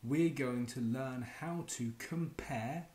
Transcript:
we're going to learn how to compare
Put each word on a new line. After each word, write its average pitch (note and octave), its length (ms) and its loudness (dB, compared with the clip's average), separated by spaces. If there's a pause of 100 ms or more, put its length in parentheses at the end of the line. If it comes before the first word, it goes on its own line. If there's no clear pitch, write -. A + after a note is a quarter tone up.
we're D#3 280 4
going B2 380 2
to B2+ 120 -4
learn B2+ 400 0 (180)
how E3+ 280 -2
to A#2 320 -2
compare D#3+ 960 -2